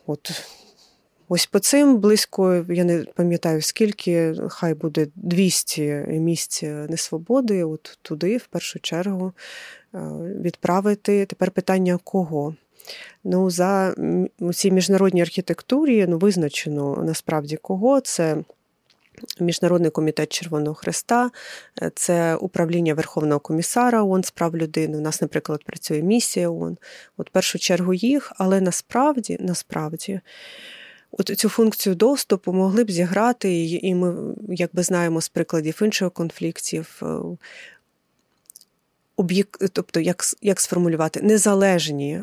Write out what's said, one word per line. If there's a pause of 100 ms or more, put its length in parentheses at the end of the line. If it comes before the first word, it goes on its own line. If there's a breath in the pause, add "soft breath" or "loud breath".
от (960 loud breath)
ось
по
цим
близько,
я
не (100)
пам'ятаю
скільки, (140)
хай
буде
двісті
місць
несвободи,
от
туди,
в
першу
чергу, (640 loud breath)
е, (420)
відправити.
Тепер
питання,
кого? (680 loud breath)
Ну,
за,
м, (100)
у
цій
міжнародній
архітектурі,
ну,
визначено
насправді
кого.
Це (1000)
Міжнародний
комітет
Червоного
Хреста, (500 loud breath)
е,
це
управління
Верховного
комісара
оон
з
прав
людини.
У
нас,
наприклад,
працює
місія
оон. (400 loud breath)
От
в
першу
чергу
їх,
але
насправді,
насправді, (920 loud breath)
от
цю
функцію
доступу
могли
б
зіграти,
і,
і
ми, (140)
якби,
знаємо
з
прикладів
інших
конфліктів,
е, (2000 loud breath)
об'єк-,
тобто,
як
с-,
як
сформулювати,
незалежні